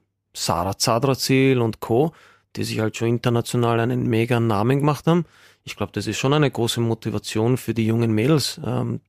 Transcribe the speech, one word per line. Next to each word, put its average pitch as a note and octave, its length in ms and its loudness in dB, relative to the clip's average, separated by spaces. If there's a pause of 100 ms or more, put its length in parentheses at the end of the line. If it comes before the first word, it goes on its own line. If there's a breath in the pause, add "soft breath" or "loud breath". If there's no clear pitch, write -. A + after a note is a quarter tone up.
(340)
Sarah F#2 440 -2
Zadrazil C3 800 2
und A2+ 220 -2
Co., C#3 320 0 (420 soft breath)
die G#2+ 80 -4
sich A2+ 160 -6
halt A2 160 -2
schon A2+ 140 -2
international A#2 680 0
einen B2 280 0
mega A#2 320 2
Namen A2+ 400 2
gemacht D3 260 0
haben. E3 200 2 (400 soft breath)
Ich - 100 -14
glaub, - 180 -6
das G#2 140 -6
ist G#2+ 100 -4
schon C3+ 160 0
eine D3+ 160 4
große A#2 320 -2
Motivation A2+ 760 -2
für A2+ 180 -4
die A2+ 100 0
jungen A2+ 260 2
Mädels, C3 540 0
ähm, A#2+ 440 -4